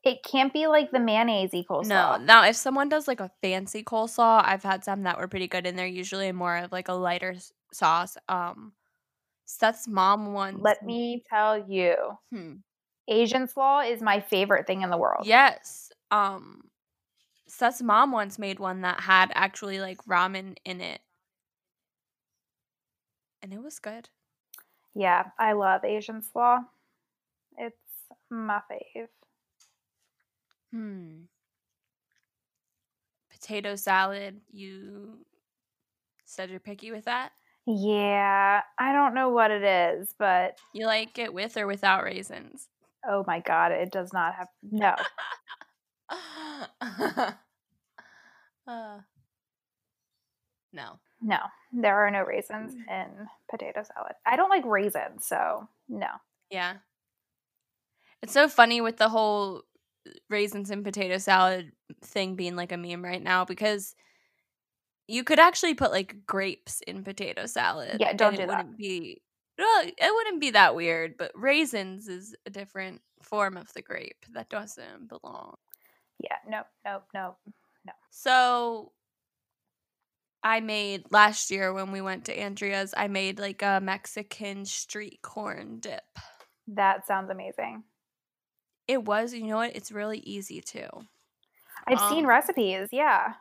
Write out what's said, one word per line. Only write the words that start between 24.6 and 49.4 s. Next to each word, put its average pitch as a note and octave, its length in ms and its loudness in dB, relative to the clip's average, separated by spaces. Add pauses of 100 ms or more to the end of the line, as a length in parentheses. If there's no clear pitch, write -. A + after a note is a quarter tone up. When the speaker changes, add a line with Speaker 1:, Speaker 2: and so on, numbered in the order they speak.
Speaker 1:
Yeah, F#3 440 2
I A3 140 4
love G3 320 2
Asian G#3+ 380 -4
slaw. A#3+ 380 2 (1000)
It's A#3 180 -10 (540)
my A3 400 -4
fave. A3+ 380 -14 (1600)
Speaker 2:
Hmm. F#3 520 -14 (2000)
Potato G3+ 460 -8
salad, G3 760 0
you G3+ 720 -18 (1040)
said F#3+ 240 -12
you're F#3 100 -14
picky G#3 300 -16
with G#3+ 160 -14
that? B3+ 260 -6 (340)
Speaker 1:
Yeah, G3+ 960 2 (160)
I C4 140 0
don't C#4 220 4
know C4 160 2
what A#3 220 6
it G3+ 100 -2
is, F3+ 560 2
but F#3 400 2 (160)
Speaker 2:
You A3 120 -4
like A3 320 -2
it A3+ 160 -6
with G#3 240 -6
or G#3 80 -2
without G3 360 2
raisins? - 680 -10 (360)
Speaker 1:
Oh G3+ 220 0
my F3 140 -2
God, E3+ 320 2
it F#3 180 -2
does F#3 220 -8
not F3 220 -2
have, F3+ 140 -14 (140)
no. G#3 320 2 (1120)
Speaker 2:
<laughs> D#4 1300 -8 (1200)
Uh, A3 340 -12 (1700)